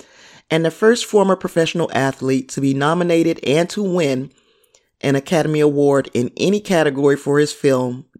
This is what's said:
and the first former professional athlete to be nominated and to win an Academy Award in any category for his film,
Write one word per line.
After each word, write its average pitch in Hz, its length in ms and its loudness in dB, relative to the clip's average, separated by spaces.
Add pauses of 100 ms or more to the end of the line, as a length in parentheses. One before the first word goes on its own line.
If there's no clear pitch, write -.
(480)
and 160 160 0
the 165 60 0
first 226 340 2
former 196 300 2
professional 170 580 -2
athlete 131 580 -2
to - 100 -8
be 135 120 2
nominated 165 720 0
and 160 260 0
to 208 120 -6
win 147 480 -2 (680)
an 139 160 0
Academy 151 440 0
Award 143 540 2
in 123 220 -2
any 196 240 0
category 147 560 0
for 143 220 -2
his 147 140 2
film, 127 540 -2 (140)